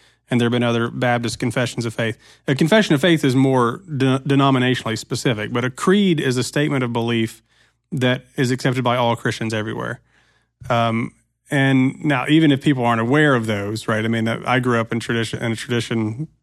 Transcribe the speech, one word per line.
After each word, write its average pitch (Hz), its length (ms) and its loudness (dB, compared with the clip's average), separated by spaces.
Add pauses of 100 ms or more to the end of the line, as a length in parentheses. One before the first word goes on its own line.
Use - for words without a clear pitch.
(300)
and 123 120 2
there 120 40 4
have 117 60 0
been 120 120 2
other 117 260 0
Baptist 120 500 -2
confessions 120 460 -4
of 113 80 -6
faith. 113 240 -4 (300)
A 143 80 0
confession 170 400 4
of 139 60 0
faith 170 220 4
is 127 120 2
more 131 460 2 (160)
de-, 131 220 2
denominationally 131 800 0
specific, 110 560 -4
but 120 120 -2
a 127 40 -4
creed 185 500 2
is 131 180 -2
a 123 60 0
statement 143 400 -2
of 120 80 -4
belief 117 500 -2 (500)
that 127 340 -2 (100)
is 127 160 0
accepted 127 320 -2
by 120 140 0
all 117 180 0
Christians 113 380 -6
everywhere. 117 480 -8 (680)
Um, 117 440 0 (360)
and 135 540 2
now, 139 240 0
even 156 240 4
if 135 100 0
people 131 240 0
aren't 117 140 2
aware 139 340 4
of 117 120 0
those, 107 420 -4
right? 110 160 -2
I 113 60 -2
mean, 113 180 0
I 120 320 -2
grew 123 220 0
up 113 100 -8
in 113 80 -2
tradition, 113 420 -4
in 117 120 -4
a - 20 -4
tradition, 117 720 -4 (160)